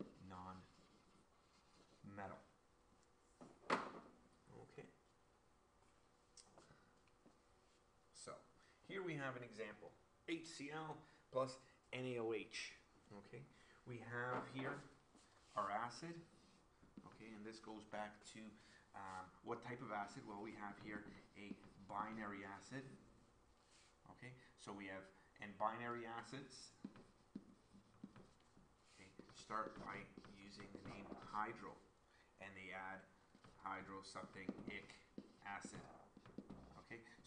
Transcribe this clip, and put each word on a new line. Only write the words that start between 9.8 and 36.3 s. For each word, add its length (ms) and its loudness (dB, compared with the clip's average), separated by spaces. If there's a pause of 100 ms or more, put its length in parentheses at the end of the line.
H 200 6
C 260 -2
L 240 2 (340)
plus 260 8 (360)
N 120 4 (100)
A 40 6
O 140 8
H. 400 2 (540)
Okay, 160 -6 (440)
we 100 0
have 460 4 (100)
here 260 4 (760)
our 140 8
acid. 460 4 (1000)
Okay, 200 -6
and 100 -4
this 140 -2
goes 320 -4
back 320 0 (100)
to, 60 -4 (560)
um, 300 0 (180)
what 200 4
type 180 -2
of 100 -2
acid? 360 4
Well, 140 0
we 180 0
have 240 0
here 200 0 (340)
a 160 -4 (360)
binary 540 4
acid. 400 -2 (1300)
Okay, 160 -6 (260)
so 120 -2
we 140 0
have, 180 2 (380)
and 160 -2
binary 500 8
acids, 640 -4 (2250)
okay, 140 -12 (260)
start 480 4
by 220 0 (340)
using 320 -6
the 180 -4
name 160 -2 (260)
hydro, 440 4 (680)
and 140 -2
they 180 -2
add 260 0 (640)
hydro 400 2
something 440 -2 (200)
ic 280 -2 (500)
acid. 360 0 (1040)